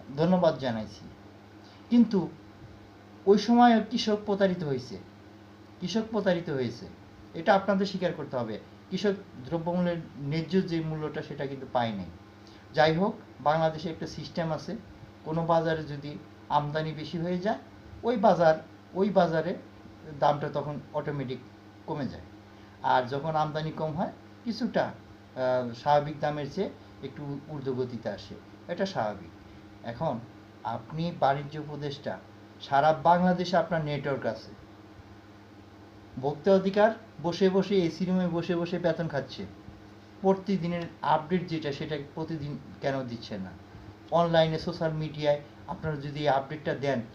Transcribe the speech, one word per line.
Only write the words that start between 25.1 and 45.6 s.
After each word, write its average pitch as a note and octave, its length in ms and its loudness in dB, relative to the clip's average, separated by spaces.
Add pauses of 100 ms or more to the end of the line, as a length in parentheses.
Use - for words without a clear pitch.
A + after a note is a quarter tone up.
স্বাভাবিক D3 460 2
দামের D3 340 -2
চেয়ে F#3+ 160 -2 (320)
একটু C#3+ 380 -10 (100)
ঊর্ধ্বগতিতে B2+ 580 -4
আসে, G2 260 -10 (340)
এটা F3 180 -2
স্বাভাবিক। G#2 440 -4 (520)
এখন A#2+ 360 -4 (460)
আপনি D#3 560 -6
বাণিজ্য C#3+ 380 2
উপদেষ্টা, C#3+ 600 -8 (420)
সারা C#3+ 320 4
বাংলাদেশে F3 640 4
আপনার E3 280 2
নেটওয়ার্ক C#3+ 420 -2
আছে। A2 240 -4 (1700)
ভোক্তা D3 340 2
অধিকার G3 360 6 (320)
বসে F3 260 2
বসে, F#3+ 280 2
এসি E3+ 280 2
রুমে F3+ 240 2
বসে E3+ 280 0
বসে E3+ 220 -2
বেতন E3 300 0
খাচ্ছে, B2+ 380 -6 (760)
প্রতিদিনের F3+ 600 0 (200)
আপডেট D#3 460 2
যেটা, D3+ 240 -2
সেটা D3+ 260 -6 (160)
প্রতিদিন D#3 440 -6 (220)
কেন C3+ 260 -2
দিচ্ছে A#2 320 -10
না? F#2+ 120 -8 (600)
অনলাইনে, D#3+ 480 4
সোশ্যাল E3 340 -2
মিডিয়ায় D3+ 500 0 (260)